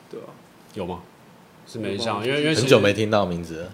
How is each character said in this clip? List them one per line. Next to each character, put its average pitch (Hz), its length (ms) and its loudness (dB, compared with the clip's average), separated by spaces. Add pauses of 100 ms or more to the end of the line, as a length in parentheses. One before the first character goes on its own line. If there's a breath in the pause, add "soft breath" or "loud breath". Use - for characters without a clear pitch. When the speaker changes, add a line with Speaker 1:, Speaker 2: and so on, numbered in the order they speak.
(120)
Speaker 1:
对 - 80 -14
啊。 - 80 -16 (460)
Speaker 2:
有 98 120 -8
吗？ 90 140 -8 (680)
是 - 140 -14
没 101 180 -4
上， 113 180 -2
Speaker 1:
有 101 40 -4
吗？ 110 60 -6
Speaker 2:
因 131 80 0
为， 147 80 0
因 151 60 2
为 160 60 2
其 - 20 2
实 - 80 2
Speaker 3:
很 135 60 2
久 123 120 10
没 101 120 4
听 107 160 -2
到 104 160 2
名 87 160 -4
字 80 200 -10
了。 92 120 -12